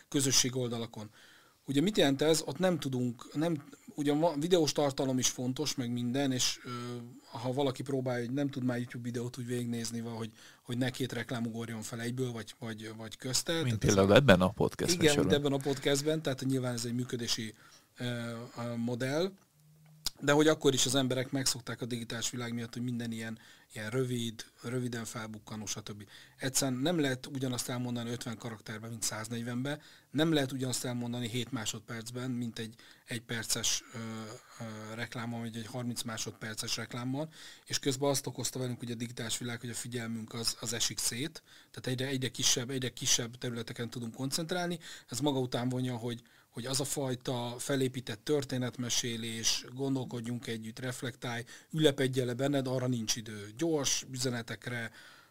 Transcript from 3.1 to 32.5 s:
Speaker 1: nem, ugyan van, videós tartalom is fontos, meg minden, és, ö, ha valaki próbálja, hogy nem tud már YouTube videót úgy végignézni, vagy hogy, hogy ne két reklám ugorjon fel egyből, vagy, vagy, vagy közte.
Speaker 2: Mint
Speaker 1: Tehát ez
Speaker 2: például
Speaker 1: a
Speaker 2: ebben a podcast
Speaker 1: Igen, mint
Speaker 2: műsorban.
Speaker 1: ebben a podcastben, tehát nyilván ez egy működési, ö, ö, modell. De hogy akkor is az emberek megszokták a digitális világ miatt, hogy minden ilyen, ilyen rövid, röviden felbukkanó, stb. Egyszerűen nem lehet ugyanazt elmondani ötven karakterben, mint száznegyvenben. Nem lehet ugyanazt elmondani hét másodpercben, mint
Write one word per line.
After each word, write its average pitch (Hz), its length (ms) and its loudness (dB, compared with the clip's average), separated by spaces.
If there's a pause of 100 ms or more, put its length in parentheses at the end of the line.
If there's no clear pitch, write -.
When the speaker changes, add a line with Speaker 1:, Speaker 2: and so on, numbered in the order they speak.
Speaker 1:
nem, 156 300 0 (300)
ugyan 147 240 4
van, 156 220 4
videós 165 320 6
tartalom 135 460 2
is 120 100 4
fontos, 131 460 -2
meg 120 160 -2
minden, 123 420 2
és, - 320 0
ö, 127 60 -10 (600)
ha 127 220 -2
valaki 135 300 0
próbálja, 127 420 0
hogy 120 100 -2
nem 143 140 2
tud 139 160 -2
már 123 140 2
YouTube 123 260 -6
videót 120 340 -4
úgy 123 80 -6
végignézni, 117 540 -2
vagy 117 160 -6
hogy, 113 140 -4 (320)
hogy 120 160 -4
ne 131 120 2
két - 220 -2
reklám 117 340 -2
ugorjon 113 360 -6
fel 113 180 -8
egyből, 123 320 -2
vagy, 110 260 -10
vagy, 110 380 -8
vagy 110 200 -10
közte. 127 360 0
Speaker 2:
Mint 165 120 0
Speaker 1:
Tehát 117 200 2
ez 107 100 8
Speaker 2:
például 98 180 10
Speaker 1:
a - 20 12
Speaker 2:
ebben 107 260 10
a 92 100 6
podcast - 420 2
Speaker 1:
Igen, 170 120 4
mint 147 120 8
Speaker 2:
műsorban. 143 220 6
Speaker 1:
ebben 143 140 2
a 139 100 0
podcastben, 147 600 2
tehát 135 220 -2
nyilván 131 280 0
ez 117 120 -4
egy 120 100 -2
működési, 120 600 -2 (440)
ö, 123 60 -6
ö, 120 720 -6
modell. 131 560 0 (920)
De 143 80 8
hogy 151 160 8
akkor 156 260 6
is 127 120 4
az 123 80 4
emberek 127 360 2
megszokták 131 500 -2
a 123 60 -4
digitális 117 440 -4
világ 123 240 -4
miatt, 117 180 -4
hogy 120 100 -4
minden 120 300 -2
ilyen, 113 260 -6 (340)
ilyen 107 180 -6
rövid, 120 540 0 (180)
röviden 120 420 -2
felbukkanó, 110 640 -8
stb. 104 380 -8 (340)
Egyszerűen 131 420 0
nem 165 200 2
lehet 131 260 0
ugyanazt 131 420 -4
elmondani 120 420 -2
ötven 117 260 -6
karakterben, 110 540 -10
mint 117 120 -10
száznegyvenben. 120 800 -4 (300)
Nem 160 220 4
lehet 139 200 4
ugyanazt 127 320 -2
elmondani 120 440 -2
hét 113 240 -4
másodpercben, 120 800 -6
mint 120 280 -4